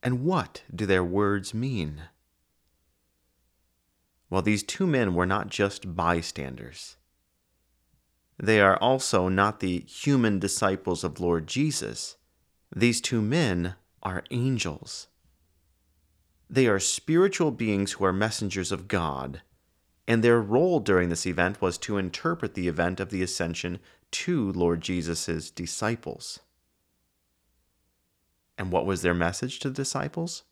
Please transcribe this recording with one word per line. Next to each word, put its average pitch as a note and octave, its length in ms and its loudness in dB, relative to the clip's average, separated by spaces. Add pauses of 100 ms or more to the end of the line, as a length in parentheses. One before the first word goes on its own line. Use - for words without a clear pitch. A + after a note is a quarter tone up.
And B2+ 220 -2
what D#3+ 380 -2 (120)
do G#2+ 120 -2
their F#2 180 4
words G2 480 0
mean? F#2+ 520 -4 (2250)
Well, F#2+ 100 0
these G#2 220 0
two - 240 -2
men B2+ 260 2
were F2 140 2
not F#2+ 240 -2
just G2 440 -2
bystanders. E2 1000 -4 (1400)
They A2 200 4
are G2 200 8
also A2+ 500 2
not G2 320 2
the F#2 200 -2
human A#2 580 0
disciples F#2+ 680 -2
of D#2 160 -6
Lord E2+ 260 0
Jesus. - 720 -4 (580)
These A#2+ 280 4
two A#2 180 0
men G#2 540 0 (280)
are F#2 280 -6
angels. A#2+ 800 -4 (1400)
They C3 180 4
are G2+ 120 4
spiritual E3+ 720 2
beings G2+ 420 0
who - 120 -2
are F#2 80 4
messengers F#2+ 600 -2
of F2+ 140 -6
God, C#2+ 540 -2 (680)
and A#2 160 4
their A#2+ 160 8
role C3 420 2
during F#2 280 4
this E2 160 -2
event F2+ 380 0
was F2+ 160 0
to - 180 -4
interpret G#2 560 -4
the F2+ 160 -2
event F2 320 -2
of F#2+ 80 -4
the G2 140 -2
ascension F2+ 560 -4 (320)
to C3 420 -2
Lord F2 300 2
Jesus' E2 680 -4
disciples. - 880 -8 (2250)
And F#2+ 120 -4
what F2+ 140 2
was F2+ 160 0
their F2 140 4
message F2 460 -2
to C#3 100 -4
the C3 40 -8
disciples? C#3+ 760 -6